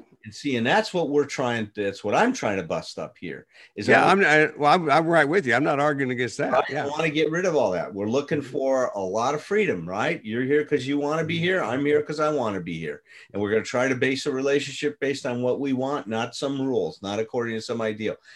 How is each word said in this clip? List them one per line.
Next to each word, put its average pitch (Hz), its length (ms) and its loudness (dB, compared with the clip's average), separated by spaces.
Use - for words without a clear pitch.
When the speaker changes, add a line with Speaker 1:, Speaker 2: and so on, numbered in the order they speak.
Speaker 1:
And 107 100 -14
see, 139 220 -2
and 113 100 0
that's 196 260 2
what 170 180 0
we're 143 160 2
trying 120 500 -2
to, 104 80 -2
that's 98 180 -4
what 107 140 0
I'm 226 160 4
trying 117 240 -2
to 92 80 -2
bust 82 340 -6
up 78 220 -10
here. 76 260 -10
Is 104 100 -6
Speaker 2:
Yeah, - 180 6
Speaker 1:
I 165 60 6
Speaker 2:
I'm, 196 140 4
I, 151 240 6
well, 147 160 4
I'm, 170 160 2
I'm 156 160 4
right 160 220 4
with 165 180 0
you. 117 80 4
I'm 127 80 4
not 151 160 2
arguing 143 320 2
against 123 280 -2
that. 147 140 -2
Speaker 1:
I 135 160 4
Speaker 2:
Yeah. 143 200 -4
Speaker 1:
wanna 156 220 -2
get 156 200 0
rid 170 140 -2
of 175 100 0
all 120 160 2
that. 85 240 -4
We're 101 140 -2
looking 143 320 0
Speaker 2:
Mm-hmm. 135 100 -10
Speaker 1:
for 135 460 0
a 101 40 -4
lot 110 360 -2
of - 80 -10
freedom, 139 440 -2
right? 123 360 -2
You're 110 180 -4
here 147 220 2
'cause 135 200 0
you 143 140 0
wanna 147 260 0
be 165 140 -2
here. 180 240 0
I'm 123 240 -2
here 147 160 4
'cause 151 160 -6
I 156 140 2
wanna 110 280 -2
be 82 200 -6
here. 76 240 -8
And 98 80 -6
we're 101 120 0
gonna 107 100 4
try 123 240 0
to 135 80 0
base 131 320 0
a 147 60 0
relationship 139 680 -2
based 139 260 -2
on 123 180 -4
what 123 180 0
we 139 120 -2
want, 131 360 -2
not 113 260 -2
some 139 260 -4
rules, 110 400 -2
not 101 200 -2
according 117 340 -2
to 110 80 -6
some 117 180 -4
ideal. 110 360 -2